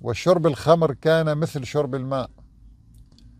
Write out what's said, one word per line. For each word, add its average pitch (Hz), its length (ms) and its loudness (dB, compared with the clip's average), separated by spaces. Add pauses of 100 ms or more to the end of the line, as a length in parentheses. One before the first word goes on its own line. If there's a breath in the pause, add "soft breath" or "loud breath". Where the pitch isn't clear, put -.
وشرب 165 460 0
الخمر 156 480 2
كان 160 440 0
مثل 151 280 -6
شرب 143 280 -2
الماء. 131 360 -6 (1080)